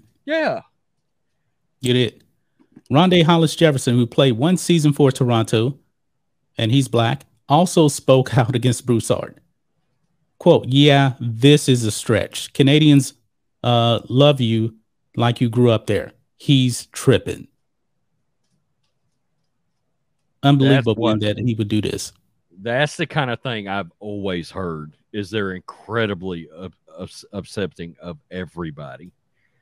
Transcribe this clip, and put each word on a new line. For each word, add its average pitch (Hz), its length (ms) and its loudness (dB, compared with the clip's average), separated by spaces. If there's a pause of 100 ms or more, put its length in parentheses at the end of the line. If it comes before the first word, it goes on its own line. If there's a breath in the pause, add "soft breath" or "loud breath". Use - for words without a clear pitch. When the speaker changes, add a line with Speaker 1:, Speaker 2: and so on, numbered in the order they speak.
(240)
Speaker 1:
Yeah. 277 380 -6 (1200)
Speaker 2:
You 123 120 -2
did. 123 320 -2 (640)
Rondé 175 320 4
Hollis 165 320 2
Jefferson, 135 400 0
who 120 140 2
played 135 240 2
one 156 240 0
season 151 360 0
for 139 200 2
Toronto, 117 680 -2 (800)
and 113 140 -2
he's 131 160 2
black, 117 380 -2 (220)
also 165 380 2
spoke 131 520 2
<laughs> - 0 -
out 123 180 0
against 123 300 -2
Broussard. - 540 -4 (1000)
Quote, 151 280 4
"Yeah, 139 520 4
this 123 480 4
is 120 160 2
a 107 80 -2
stretch. - 600 -4
Canadians, 143 600 4 (480)
uh, 117 460 0
love 139 320 2
you 113 340 -2 (420)
like 117 240 0
you 120 100 0
grew 120 200 4
up 110 160 0
there. - 260 -4 (260)
He's 127 480 0
tripping." - 600 -2 (3000)
Unbelievable 135 520 2
Speaker 1:
That's 107 40 -6
what 107 220 -2
Speaker 2:
that 104 180 -2
he 113 160 -4
would 107 140 -6
do 107 140 -2
this. - 300 -8 (500)
Speaker 1:
That's 127 340 -4
the 160 100 -6
kind 139 240 -4
of 117 120 -8
thing 107 260 -10
I've 95 320 -8
always 98 500 -8
heard, 80 460 -12 (160)
is 101 180 -10
they're 101 220 -6
incredibly 92 1000 -8
up-, 87 220 -18 (260)
ups-, - 360 -16
accepting 87 680 -10
of 82 180 -16 (120)
everybody, 78 800 -14 (500)